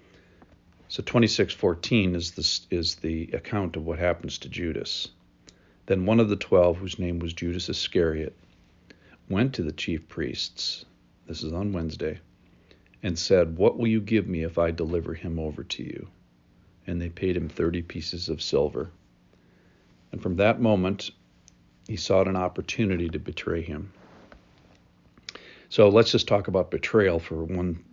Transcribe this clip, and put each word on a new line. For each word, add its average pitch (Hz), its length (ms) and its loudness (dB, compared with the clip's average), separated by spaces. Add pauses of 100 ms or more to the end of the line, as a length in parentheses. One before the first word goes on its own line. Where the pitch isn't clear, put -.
(880)
So - 140 -8
twenty-six 110 500 2
fourteen 92 600 2
is 85 160 -4
the, - 440 -4
is 85 200 -2
the 82 400 -4
account 95 420 -4
of 78 80 -6
what 82 140 -4
happens 87 400 -2
to - 100 -14
Judas. - 600 -6 (760)
Then 92 220 0
one 113 140 6
of 107 100 4
the 101 60 2
twelve, 90 420 4
whose 92 200 -10
name 87 200 -2
was 85 160 -6
Judas 87 340 -6
Iscariot, 78 640 0 (920)
went 123 280 0
to 87 60 -4
the 80 100 -4
chief - 360 -6
priests, - 800 -8 (400)
this 80 160 -10
is 78 100 -6
on 98 220 -4
Wednesday, 80 440 -4 (840)
and 87 160 -4
said, 82 400 4
"What 107 180 6
will 117 120 2
you 110 120 2
give 101 260 2
me 85 160 -2
if 82 140 -4
I 85 140 2
deliver 82 420 -4
him 82 260 -6
over 78 260 -6
to - 180 -10
you?" - 260 -10 (800)
And 87 120 -4
they 85 120 -6
paid 90 260 -2
him 80 140 -4
thirty 85 320 -2
pieces 85 480 -8
of 76 100 -4
silver. 71 480 0 (1200)
And - 100 -12
from 92 140 -2
that 107 240 4
moment, 101 500 2 (800)
he 110 80 -6
sought 95 320 2
an 95 80 0
opportunity 90 720 0
to 80 100 -4
betray 82 420 -4
him. 80 320 -8 (1800)
So 104 200 8
let's 110 240 6
just - 160 2
talk 104 180 2
about 92 240 0
betrayal 90 480 2
for 80 240 -6
one, 87 500 -4